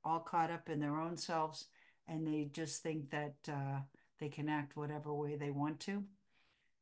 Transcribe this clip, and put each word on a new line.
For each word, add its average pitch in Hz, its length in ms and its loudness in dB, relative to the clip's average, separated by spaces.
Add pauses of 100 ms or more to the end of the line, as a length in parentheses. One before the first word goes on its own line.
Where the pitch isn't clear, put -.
all 165 160 4
caught 165 320 4
up 165 180 -4
in 156 120 0
their 147 180 2
own 165 180 0
selves, 160 520 0 (400)
and 160 180 0
they 151 200 2
just 143 360 -2
think 156 280 -2
that, 147 260 -2 (120)
uh, 139 340 0 (360)
they 151 100 -2
can 147 200 -2
act 147 260 0
whatever 147 400 -2
way 147 220 0
they 143 160 0
want 147 280 2
to. 202 240 -2 (760)